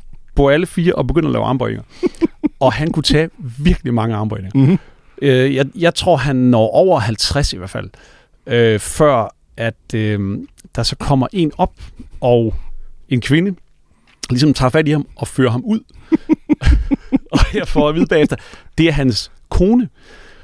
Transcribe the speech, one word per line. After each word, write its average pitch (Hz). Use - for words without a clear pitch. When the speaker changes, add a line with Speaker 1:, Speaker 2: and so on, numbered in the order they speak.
Speaker 1:
på 139
alle 156
fire 175
og 139
begynder 147
at 127
lave 110
armbøjninger. 110
Og 127
han 156
kunne 156
tage 160
virkelig 156
mange 113
armbøjninger. 104
Speaker 2:
Mhm. 143
Speaker 1:
Øh, 135
jeg, 135
jeg 170
tror, 180
han 135
når 123
over 165
halvtreds 113
i -
hvert 95
fald, 101
øh, 117
før 135
at, 113
øh, 104
der 120
så -
kommer 131
en 165
op, 180
og 120
en 127
kvinde 175
ligesom 131
tager 131
fat 156
i 143
ham 151
og -
fører 127
ham 123
ud. 220
<laughs> -
Og -
jeg 190
får 147
at 156
vide 180
bagefter, 151
det 160
er 165
hans 135
kone, 214